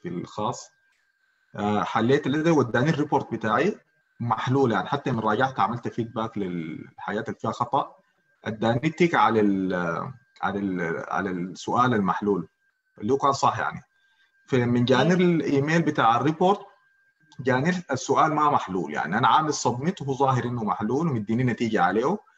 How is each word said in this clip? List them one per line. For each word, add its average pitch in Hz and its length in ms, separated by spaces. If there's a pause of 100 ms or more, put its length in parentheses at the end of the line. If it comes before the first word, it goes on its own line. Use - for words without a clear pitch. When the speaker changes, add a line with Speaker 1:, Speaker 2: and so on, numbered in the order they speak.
Speaker 1:
في - 60
الخاص، 107 600 (840)
آه، 104 260
حليت 120 440
اللي 147 160
ده 165 100
وداني 123 380
الريبورت 147 420
بتاعي 117 460 (420)
محلول 120 520
يعني، 92 160
حتى 143 240
من 113 80
راجعت 113 400
عملت 107 280
فيدباك 113 500
للحاجات 92 880
اللي 101 120
فيها 110 120
خطأ، - 420 (500)
اداني 113 460
تيك 170 240
على 110 260
ال، 95 340 (680)
على 98 160
ال، 90 500
على 95 220
السؤال 95 640
المحلول 98 540 (500)
اللي 107 140
هو 139 60
كان 139 140
صح 113 260
يعني. 82 220 (680)
فمن 120 360
جاني 127 260
Speaker 2:
إيه. 185 40
Speaker 1:
الايميل 165 680
بتاع 139 340
الريبورت 160 440 (800)
جاني 131 320 (180)
السؤال 139 440
ما 151 160
محلول، 92 440
يعني 76 240
انا 123 100
عامل 147 260
سبميت 139 480
وهو 135 120
ظاهر 127 300
انه 120 200
محلول 110 440
ومديني 117 360
نتيجه 110 380
عليه، 117 360 (200)